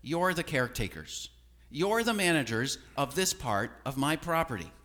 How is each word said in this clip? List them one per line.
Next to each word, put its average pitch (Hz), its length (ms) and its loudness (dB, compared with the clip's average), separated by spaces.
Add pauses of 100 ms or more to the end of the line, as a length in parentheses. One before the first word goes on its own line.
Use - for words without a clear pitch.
You're 175 320 2
the 170 80 0
caretakers. 117 880 -4 (380)
You're 202 360 2
the 233 80 4
managers 139 640 2 (180)
of 135 200 0
this 185 180 2
part 110 380 0 (140)
of 131 120 -4
my 147 180 0
property. 151 560 -2 (120)